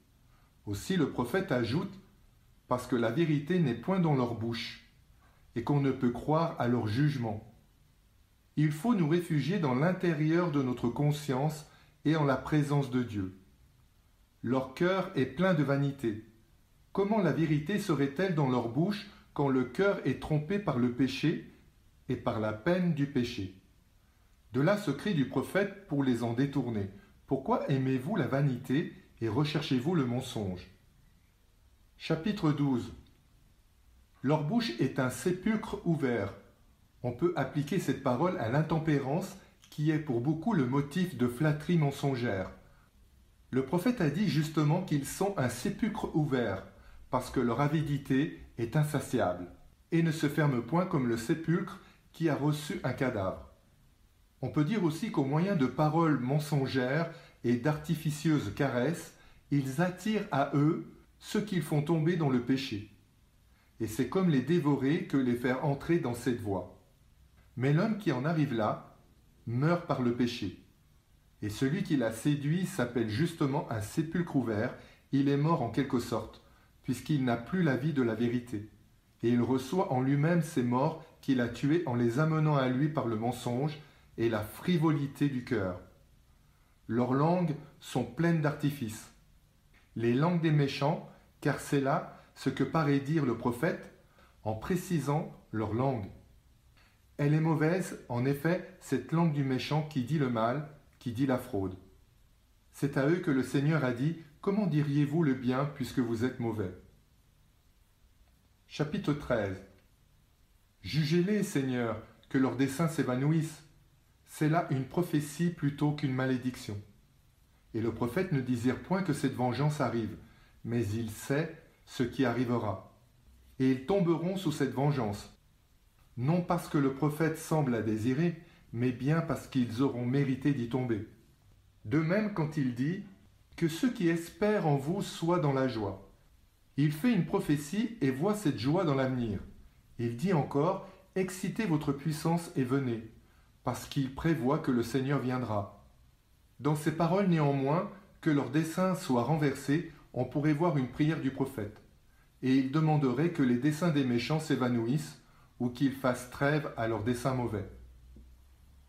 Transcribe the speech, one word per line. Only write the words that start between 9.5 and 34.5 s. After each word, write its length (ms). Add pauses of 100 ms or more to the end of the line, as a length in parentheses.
dans 160
l'intérieur 760
de 100
notre 280
conscience 800 (320)
et 140
en 80
la 100
présence 560
de 100
Dieu. 380 (1040)
Leur 300
cœur 420
est 100
plein 280
de 100
vanité. 640 (640)
Comment 280
la 120
vérité 460
serait-elle 560
dans 160
leur 180
bouche 400 (260)
quand 140
le 160
cœur 440
est 120
trompé 380
par 220
le 120
péché 640 (560)
et 60
par 240
la 120
peine 440
du 100
péché ? 500 (1000)
De 60
là 160
ce 140
cri 240
du 160
prophète 580
pour 160
les 200
en 100
détourner. 560 (380)
Pourquoi 420
aimez-vous 460
la 100
vanité 720 (260)
et 80
recherchez-vous 640
le 120
mensonge ? 640 (1300)
Chapitre 560
douze. 400 (1300)
Leur 200
bouche 360